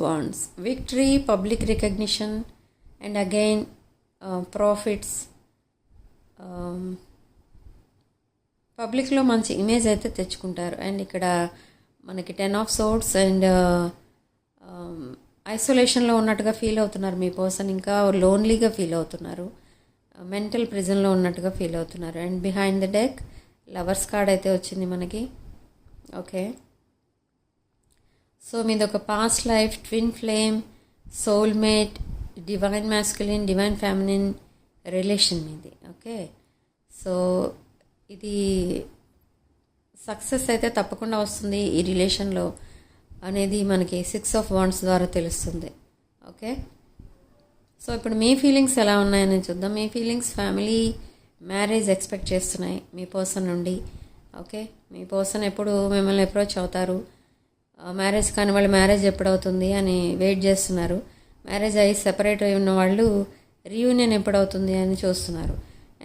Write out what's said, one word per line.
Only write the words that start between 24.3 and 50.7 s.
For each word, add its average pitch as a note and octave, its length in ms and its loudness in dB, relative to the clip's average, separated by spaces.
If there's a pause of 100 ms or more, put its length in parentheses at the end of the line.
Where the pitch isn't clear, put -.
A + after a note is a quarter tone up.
వచ్చింది F#3+ 340 -2
మనకి. F3+ 440 -6 (880)
ఓకే, F#3 360 -8 (2000)
so A#3 120 -4
మీది G#3+ 200 2
ఒక G#3 120 0
పాస్ట్ G#3+ 520 0
లైఫ్, A3 300 2
ట్విన్ A3+ 340 -2
ఫ్లేమ్, A3 500 0 (520)
సోల్‌మేట్, G#3+ 840 2 (460)
డివైన్ G3+ 460 -2
masculine, G#3 540 0
డివైన్ G3 320 2
ఫెమినిన్ G3 560 0 (540)
రిలేషన్ F#3 580 0
మీది. D#3 260 -16 (180)
ఓకే, G#3 400 -14 (760)
so F3+ 420 0 (640)
ఇది G3 680 -2 (1300)
సక్సెస్ B3+ 420 -4
అయితే A3+ 200 2
తప్పకుండా A3 480 -2
వస్తుంది G3+ 400 -2
ఈ F#3+ 240 0
రిలేషన్లో F#3 720 0 (720)
అనేది G3 400 -2
మనకి F3+ 420 0 (100)
six G#3 80 -6
of G#3+ 220 0
wands F#3+ 340 2
ద్వారా F#3 260 2
తెలుస్తుంది. E3+ 680 -4 (580)
ఓకే, A#3 280 -10 (1300)
so A#3+ 80 -4
ఇప్పుడు A3+ 180 -4
మీ A3+ 220 4
ఫీలింగ్స్ C4+ 440 4
ఎలా G#3 200 4
ఉన్నాయని G3 400 4
చూద్దాం. F#3 340 -4
మీ G#3+ 140 -2
ఫీలింగ్స్ A#3 460 -4
ఫ్యామిలీ, G#3+ 640 0 (460)